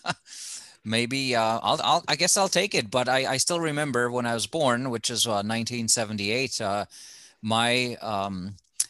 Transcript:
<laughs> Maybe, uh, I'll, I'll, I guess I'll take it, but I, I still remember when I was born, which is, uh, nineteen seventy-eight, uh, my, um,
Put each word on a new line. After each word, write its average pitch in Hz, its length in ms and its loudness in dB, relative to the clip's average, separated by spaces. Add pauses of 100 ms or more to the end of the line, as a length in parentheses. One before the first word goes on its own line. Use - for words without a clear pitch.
<laughs> - 480 -10 (340)
Maybe, 120 500 0
uh, 113 280 2
I'll, 135 180 2
I'll, 151 260 2
I 147 100 2
guess 175 180 2
I'll 190 140 4
take 196 260 0
it, 120 160 0
but 123 160 2
I, 131 260 2
I 135 40 0
still 170 220 0
remember 143 520 0
when 120 140 0
I 117 80 0
was 113 140 -2
born, 135 420 2
which 113 200 -2
is, 117 160 0
uh, 104 160 2
nineteen 113 460 -2
seventy-eight, 107 720 0
uh, 101 260 0 (560)
my, 120 600 2
um, 98 540 -4 (340)